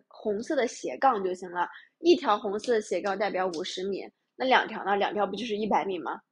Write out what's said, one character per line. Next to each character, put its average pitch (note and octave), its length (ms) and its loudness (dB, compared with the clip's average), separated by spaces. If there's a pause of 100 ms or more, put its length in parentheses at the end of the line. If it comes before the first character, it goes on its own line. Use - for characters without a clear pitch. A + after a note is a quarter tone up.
红 G#3 340 -4
色 D#4 140 -4
的 B3 100 2
斜 - 320 -6
杠 G#3 260 2
就 F#3 100 -2
行 F#3 180 -10
了。 F3 160 -2 (320)
一 E4+ 160 6
条 A3 240 4
红 G#3 180 -2
色 A#3 160 0
的 A3 80 4
斜 F#3+ 200 -2
杠 G3 160 -2
代 G3+ 120 0
表 F#3 180 0
五 E3+ 160 -4
十 F#3+ 240 -6
米， F3 220 -6 (260)
那 B3 100 -2
两 B3 220 6
条 G#3+ 180 -8
呢？ G3+ 100 2
两 G3 180 2
条 G3+ 140 2
不 F#3+ 80 -6
就 G#3 100 -6
是 G#3 120 -4
一 G#3+ 100 -2
百 F#3 180 2
米 F#3+ 140 -4
吗？ D3 220 -8 (100)